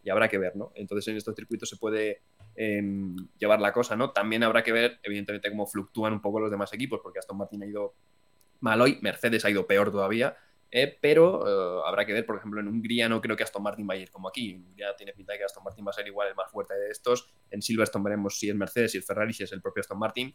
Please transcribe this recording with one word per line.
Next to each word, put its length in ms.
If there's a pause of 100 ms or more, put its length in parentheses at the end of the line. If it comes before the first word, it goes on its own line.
y 60
habrá 180
que 120
ver, 160
¿no? 200
Entonces 340
en 60
estos 200
circuitos 340
se 80
puede, 440 (340)
em, 600 (220)
llevar 240
la 100
cosa, 240
¿no? 140
También 340
habrá 200
que 100
ver, 300
evidentemente, 460
cómo 180
fluctúan 440
un 100
poco 200
los 100
demás 220
equipos, 280
porque 180
Aston 180
Martin 260
ha 40
ido 260 (680)
mal 200
hoy, 200
Mercedes 440
ha 40
ido 160
peor 260
todavía, 440 (360)
eh, 280
pero, 480
eh, 380
habrá 180
que 100
ver, 120
por 100
ejemplo, 240
en 80
Hungría 400
no 140
creo 160
que 60
Aston 200
Martin 240
vaya 140
a 20
ir 80
como 160
aquí, 240
en 140
Hungría 320
tiene 160
pinta 200
de 60
que 60
Aston 180
Martin 220
va 60
a 20
ser 140
igual 200
el 80
más 160
fuerte 220
de 160
estos, 420 (200)
en 100
Silverstone 420
veremos 340
si 120
es 60
Mercedes, 360
si 60
es 80
Ferrari, 260
si 120
es 100
el 80
propio 200
Aston 180
Martin 360